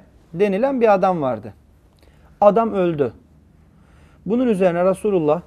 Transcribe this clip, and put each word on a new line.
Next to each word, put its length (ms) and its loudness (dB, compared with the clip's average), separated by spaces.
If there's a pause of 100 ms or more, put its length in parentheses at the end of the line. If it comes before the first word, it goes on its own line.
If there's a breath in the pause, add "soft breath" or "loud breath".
(340)
denilen 460 -2
bir 140 4
adam 280 0
vardı. 320 -6 (840 soft breath)
Adam 320 4
öldü. 400 -2 (1120 soft breath)
Bunun 200 -2
üzerine 380 0
Resulullah 640 0